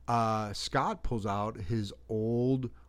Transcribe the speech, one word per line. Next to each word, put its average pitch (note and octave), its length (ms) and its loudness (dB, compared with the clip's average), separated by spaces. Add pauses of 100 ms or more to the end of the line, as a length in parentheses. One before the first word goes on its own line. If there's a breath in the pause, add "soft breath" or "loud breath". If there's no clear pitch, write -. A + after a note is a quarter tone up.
uh, A2 440 2
Scott D#3+ 500 -2
pulls A2 240 0
out G#2 300 -2
his G#2 360 -2 (160)
old A#2 600 2 (180 soft breath)